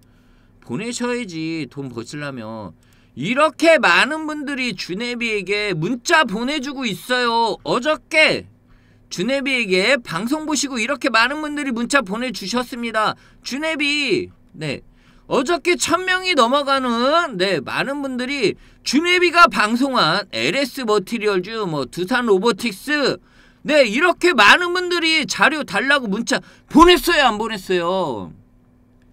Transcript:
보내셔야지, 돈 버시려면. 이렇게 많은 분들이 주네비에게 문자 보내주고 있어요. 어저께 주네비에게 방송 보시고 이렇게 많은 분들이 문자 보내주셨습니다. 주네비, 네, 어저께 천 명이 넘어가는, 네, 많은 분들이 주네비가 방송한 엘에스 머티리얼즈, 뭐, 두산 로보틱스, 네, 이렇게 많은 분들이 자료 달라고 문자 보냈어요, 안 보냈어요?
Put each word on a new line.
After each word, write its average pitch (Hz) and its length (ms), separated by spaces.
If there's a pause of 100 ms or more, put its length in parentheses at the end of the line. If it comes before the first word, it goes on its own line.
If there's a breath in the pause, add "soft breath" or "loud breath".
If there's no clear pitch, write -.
(720 soft breath)
보내셔야지, 175 1000
돈 139 180
버시려면. 113 840 (420 soft breath)
이렇게 285 640
많은 233 480
분들이 277 480
주네비에게 208 960
문자 247 520
보내주고 254 600
있어요. 233 800
어저께 240 840 (600 soft breath)
주네비에게 240 960
방송 233 420
보시고 254 320
이렇게 277 320
많은 247 320
분들이 294 300
문자 240 320
보내주셨습니다. 226 1120 (260 soft breath)
주네비, 285 880 (220)
네, 147 300 (440 soft breath)
어저께 311 500
천 359 300
명이 370 300
넘어가는, 262 1000
네, 180 240
많은 175 420
분들이 262 500 (300 soft breath)
주네비가 349 640
방송한 214 840
엘에스 196 500
머티리얼즈, 208 680 (160)
뭐, 147 200
두산 233 420
로보틱스, 233 880 (460 soft breath)
네, 269 240
이렇게 330 460
많은 269 420
분들이 330 500
자료 269 380
달라고 254 440
문자 220 320 (300 loud breath)
보냈어요, 330 540
안 220 160
보냈어요? 180 920 (800)